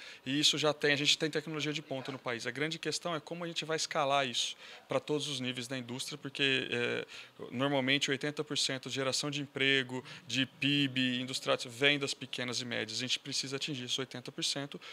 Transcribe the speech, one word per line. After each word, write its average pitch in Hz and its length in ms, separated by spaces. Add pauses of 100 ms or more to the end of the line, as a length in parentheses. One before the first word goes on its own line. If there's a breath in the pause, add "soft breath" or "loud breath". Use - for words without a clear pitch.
(260 loud breath)
e 139 140
isso 151 180
já 147 140
tem, 147 220
a - 20
gente 143 200
tem 160 140
tecnologia 151 420
de 151 100
ponta 135 280
no 131 80
país. 117 280
A 123 40
grande 151 300
questão 160 340
é 151 60
como 175 240
a - 20
gente 170 180
vai 160 120
escalar 139 500
isso - 300 (320 loud breath)
pra 135 100
todos 147 300
os 139 100
níveis 123 300
da 135 100
indústria, 123 400
porque, 135 520
é, 120 360 (440 loud breath)
normalmente 139 600
oitenta 147 320
por 147 160
cento 135 300
de 120 60
geração 135 360
de 143 120
emprego, 135 600 (240 loud breath)
de 127 200
pib, 131 720
industrial, 131 460
vem 139 320
das 139 160
pequenas 123 460
e 127 40
médias. 113 340
A 123 40
gente - 180
precisa 139 360
atingir 127 280
esse 123 160
oitenta 127 320
por 165 100
cento 143 380 (120 loud breath)